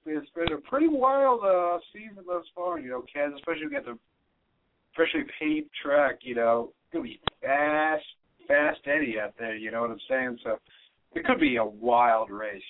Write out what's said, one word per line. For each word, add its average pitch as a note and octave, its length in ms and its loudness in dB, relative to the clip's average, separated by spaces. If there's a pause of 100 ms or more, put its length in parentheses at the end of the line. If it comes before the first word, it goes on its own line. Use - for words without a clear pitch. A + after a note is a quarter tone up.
it's - 240 -6
been E3 220 -2
a D3+ 40 -4
pretty C#4+ 320 0
wild, C4 560 4
uh, F3 340 4 (140)
season G#3 340 -18
thus F3 280 -6
far. F3 240 -4
You B2+ 100 -10
know, B2 140 -6
Kansas, C#3+ 380 -4
especially D#3 260 -6
we D3+ 60 -8
got C3+ 120 -6
the A#2+ 140 -12 (960)
freshly D#3+ 300 0 (140)
paved D#3 300 -2 (140)
track. C#3+ 400 2
You B2 140 -8
know, A#2 440 2
it's - 140 -20
gonna D3+ 100 -4
be A2 160 -14 (220)
fast, D3+ 640 0 (420)
fast D3+ 380 2
Eddie C#3 340 0
out G#2 160 -8
there. A2+ 180 -8
You A2 160 -8
know A#2 120 -4
what A#2 80 -2
I'm G#2+ 180 -12
saying? B2+ 340 -2
So A2 160 -4 (560)
it D#3+ 120 -4
could B3 140 2
be C3+ 160 2
a A2+ 80 2
wild A2+ 640 4
race. G2+ 400 -10